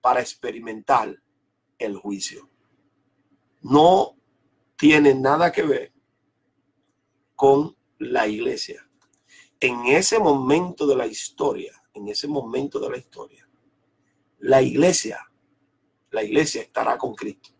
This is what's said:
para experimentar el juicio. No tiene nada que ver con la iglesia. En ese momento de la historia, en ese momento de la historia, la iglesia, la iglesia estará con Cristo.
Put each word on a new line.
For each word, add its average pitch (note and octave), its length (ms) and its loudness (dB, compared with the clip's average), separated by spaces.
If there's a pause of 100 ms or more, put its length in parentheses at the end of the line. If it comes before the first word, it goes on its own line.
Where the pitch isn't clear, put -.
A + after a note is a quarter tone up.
para B2+ 180 0
experimentar A2+ 1000 -6 (560)
el G#2 180 -8
juicio. G2 540 -12 (1120)
No E3 540 4 (600)
tiene D3 380 6
nada C#3+ 360 2
que - 120 -2
ver C#3 300 -4 (1400)
con C#3 400 2 (240)
la A#2+ 280 -4
iglesia. A#2 600 -8 (720)
En A#2+ 280 -4
ese F#3 320 2
momento D#3 680 0
de C3+ 100 2
la A#2+ 100 -2
historia, - 680 -8 (220)
en G#2 140 -14
ese G#2 200 -8
momento C3+ 500 -6
de - 120 -8
la - 80 -8
historia, - 500 -20 (920)
la C3 200 4
iglesia, C#3+ 720 0 (760)
la C#3 120 -4
iglesia C#3+ 380 -2
estará A#2 380 -4
con B2+ 160 -8
Cristo. - 460 -14